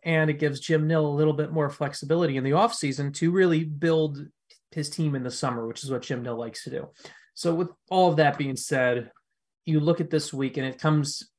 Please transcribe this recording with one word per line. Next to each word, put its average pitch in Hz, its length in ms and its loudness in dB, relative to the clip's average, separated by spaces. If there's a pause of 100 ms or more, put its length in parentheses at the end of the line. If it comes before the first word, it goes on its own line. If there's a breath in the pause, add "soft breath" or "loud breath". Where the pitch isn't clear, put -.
and 160 280 2
it 147 80 -4
gives 147 220 -2
Jim 156 260 2
Nill 156 200 2
a - 20 0
little 147 240 2
bit 151 200 -4
more 151 160 0
flexibility 147 680 0
in 131 80 0
the 135 60 0
offseason 143 640 0
to 165 160 2
really 175 340 4
build 151 600 0 (440)
his 147 180 -6
team 151 260 -2
in 131 80 -4
the 123 80 -6
summer, 120 360 -4
which 117 180 -10
is 135 60 -8
what 123 120 -4
Jim 123 200 -6
Nill 120 160 -6
likes 113 260 -10
to 131 60 -12
do. - 180 -8 (460 loud breath)
So 170 200 -2
with 170 140 -2 (220)
all 185 200 6
of 151 60 0
that 147 220 4
being 135 180 -4
said, 123 540 0 (540)
you 156 160 2
look 170 200 2
at 160 100 -6
this 151 220 -2
week, 135 240 -4
and 135 100 -2
it 131 120 -8
comes, 151 500 0 (100)